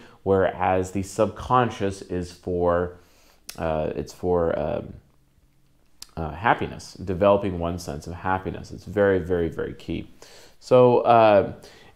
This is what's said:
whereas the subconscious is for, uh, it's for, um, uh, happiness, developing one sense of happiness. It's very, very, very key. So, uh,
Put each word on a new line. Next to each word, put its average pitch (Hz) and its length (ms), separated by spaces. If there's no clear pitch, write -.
whereas 92 680
the 101 100
subconscious 107 1000
is 90 280
for, 87 680
uh, 78 380
it's - 180
for, 87 440
um, 78 360
uh, 78 160
happiness, - 640
developing 98 640
one 85 220
sense 76 260
of 82 80
happiness. 92 580
It's - 140
very, 98 320
very, 85 320
very 71 240
key. - 340
So, 123 400
uh, 107 540